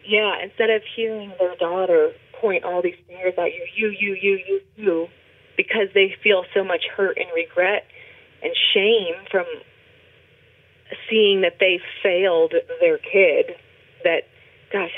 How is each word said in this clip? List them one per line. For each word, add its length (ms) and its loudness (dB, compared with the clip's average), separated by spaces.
yeah, 380 0
instead 280 0
of 120 2
hearing 420 -6
their 180 0
daughter 540 2
point 240 0
all 180 -2
these 140 -4
fingers 320 -4
at 160 0
you, 120 -12
you, 120 -2
you, 200 -2
you, 180 2
you, 120 0
you, 320 -2
because 380 0
they 300 4
feel 180 4
so 120 2
much 180 -2
hurt 220 -2
and 80 -4
regret 480 0
and 100 -4
shame 400 2
from 140 0
seeing 340 4
that 180 0
they 200 2
failed 500 2
their 180 4
kid, 560 2
that, 180 0
gosh, 260 -4